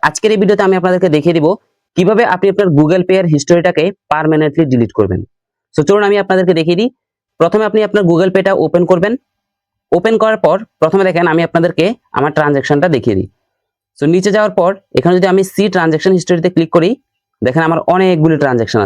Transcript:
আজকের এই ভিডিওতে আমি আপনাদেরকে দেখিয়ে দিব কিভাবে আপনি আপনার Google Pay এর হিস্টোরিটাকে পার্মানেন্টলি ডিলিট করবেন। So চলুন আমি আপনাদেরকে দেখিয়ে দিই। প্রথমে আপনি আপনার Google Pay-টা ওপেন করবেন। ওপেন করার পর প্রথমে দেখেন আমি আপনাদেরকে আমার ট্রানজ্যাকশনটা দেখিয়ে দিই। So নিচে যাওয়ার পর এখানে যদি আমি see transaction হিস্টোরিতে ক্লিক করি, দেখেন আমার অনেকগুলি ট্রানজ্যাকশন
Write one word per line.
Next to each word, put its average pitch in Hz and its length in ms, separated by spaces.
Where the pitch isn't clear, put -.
আজকের 175 240
এই 214 100
ভিডিওতে 202 260
আমি 190 120
আপনাদেরকে 180 300
দেখিয়ে 151 280
দিব 151 100
কিভাবে 202 280
আপনি 185 280
আপনার 202 140
Google 160 300
Pay 190 120
এর 180 140
হিস্টোরিটাকে 160 500
পার্মানেন্টলি 156 600
ডিলিট 117 260
করবেন। 95 220
So - 120
চলুন 202 220
আমি 202 140
আপনাদেরকে 185 360
দেখিয়ে 170 200
দিই। 240 100
প্রথমে 190 300
আপনি 214 180
আপনার 202 220
Google 180 260
Pay-টা 196 160
ওপেন 175 260
করবেন। 185 220
ওপেন 202 300
করার 220 240
পর 165 120
প্রথমে 175 280
দেখেন 170 240
আমি 165 140
আপনাদেরকে 165 380
আমার 147 200
ট্রানজ্যাকশনটা 147 580
দেখিয়ে 104 240
দিই। 101 80
So - 60
নিচে 185 220
যাওয়ার 214 240
পর 180 120
এখানে 170 200
যদি 185 160
আমি 190 80
see 208 220
transaction 160 420
হিস্টোরিতে 175 380
ক্লিক 165 200
করি, 170 140
দেখেন 131 260
আমার 160 120
অনেকগুলি 170 500
ট্রানজ্যাকশন 120 420